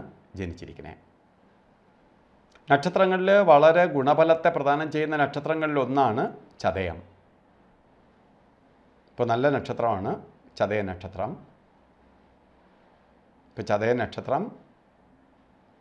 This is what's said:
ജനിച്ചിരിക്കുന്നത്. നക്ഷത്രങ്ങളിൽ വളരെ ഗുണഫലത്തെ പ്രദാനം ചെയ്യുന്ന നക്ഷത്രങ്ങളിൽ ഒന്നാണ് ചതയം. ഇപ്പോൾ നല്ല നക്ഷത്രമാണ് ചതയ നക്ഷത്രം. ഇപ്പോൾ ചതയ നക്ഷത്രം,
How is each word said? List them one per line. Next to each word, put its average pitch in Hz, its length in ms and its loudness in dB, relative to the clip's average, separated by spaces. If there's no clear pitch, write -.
ജനിച്ചിരിക്കുന്നത്. 82 580 -12
നക്ഷത്രങ്ങളിൽ 185 600 2
വളരെ 160 340 8
ഗുണഫലത്തെ 160 600 2
പ്രദാനം 147 380 -2
ചെയ്യുന്ന 151 280 -2
നക്ഷത്രങ്ങളിൽ 151 600 -2
ഒന്നാണ് 131 400 0
ചതയം. 90 340 -4
ഇപ്പോൾ 120 200 -4
നല്ല 123 140 0
നക്ഷത്രമാണ് 113 540 -4
ചതയ 104 200 0
നക്ഷത്രം. 92 400 -10
ഇപ്പോൾ 110 200 -12
ചതയ 107 220 0
നക്ഷത്രം, 120 420 -6